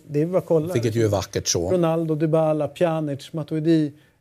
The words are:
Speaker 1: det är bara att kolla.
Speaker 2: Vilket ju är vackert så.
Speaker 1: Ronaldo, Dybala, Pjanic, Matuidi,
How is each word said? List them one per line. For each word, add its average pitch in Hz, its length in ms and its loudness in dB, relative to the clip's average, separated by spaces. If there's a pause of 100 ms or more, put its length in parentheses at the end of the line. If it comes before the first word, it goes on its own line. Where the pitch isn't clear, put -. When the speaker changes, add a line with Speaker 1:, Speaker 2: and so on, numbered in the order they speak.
Speaker 1:
det 147 140 0
är 160 40 0
bara 180 120 0
att - 80 0
kolla. 156 280 0
Speaker 2:
Vilket 113 220 0
ju 117 80 2
är 110 40 4
vackert 95 400 -2
så. 87 240 0
Speaker 1:
Ronaldo, 165 440 0
Dybala, 156 520 0
Pjanic, 156 680 -4
Matuidi, 156 580 0 (300)